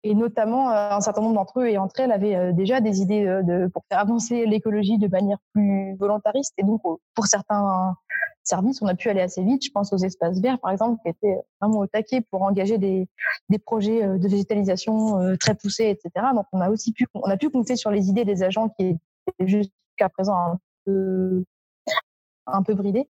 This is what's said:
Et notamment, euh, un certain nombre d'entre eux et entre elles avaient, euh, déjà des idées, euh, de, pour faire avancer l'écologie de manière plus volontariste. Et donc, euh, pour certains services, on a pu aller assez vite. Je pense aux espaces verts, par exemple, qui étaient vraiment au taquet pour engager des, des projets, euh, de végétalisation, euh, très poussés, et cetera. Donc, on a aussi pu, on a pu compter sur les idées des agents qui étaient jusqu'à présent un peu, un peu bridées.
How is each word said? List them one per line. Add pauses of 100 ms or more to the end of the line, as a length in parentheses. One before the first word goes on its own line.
Et
notamment,
euh,
un
certain
nombre
d'entre
eux
et
entre
elles
avaient,
euh,
déjà
des
idées,
euh,
de,
pour
faire
avancer
l'écologie
de
manière (140)
plus
volontariste.
Et
donc,
euh, (180)
pour
certains (480)
services,
on
a
pu
aller
assez
vite.
Je
pense
aux
espaces
verts,
par
exemple,
qui
étaient (240)
vraiment
au
taquet
pour
engager
des, (400)
des
projets,
euh,
de
végétalisation,
euh,
très
poussés,
et
cetera.
Donc,
on
a
aussi
pu,
on
a
pu
compter
sur
les
idées
des
agents
qui
étaient
jusqu'à
présent
un (260)
peu, (1000)
un
peu
bridées.